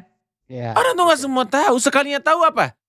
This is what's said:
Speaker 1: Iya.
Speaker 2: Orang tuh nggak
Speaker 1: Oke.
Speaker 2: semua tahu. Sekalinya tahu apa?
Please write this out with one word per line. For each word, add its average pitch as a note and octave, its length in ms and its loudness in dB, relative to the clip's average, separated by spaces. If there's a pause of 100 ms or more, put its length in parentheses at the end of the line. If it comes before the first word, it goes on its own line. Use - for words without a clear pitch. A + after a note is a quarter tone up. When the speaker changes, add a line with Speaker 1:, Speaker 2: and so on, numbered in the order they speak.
(460)
Speaker 1:
Iya. B2 280 -10
Speaker 2:
Orang B4+ 200 2
tuh F4+ 120 0
nggak E4 120 2
Speaker 1:
Oke. C4 80 -8
Speaker 2:
semua C4 200 -2
tahu. C4+ 320 0
Sekalinya C#4 420 0
tahu D#4+ 240 0
apa? D#4 320 0 (140)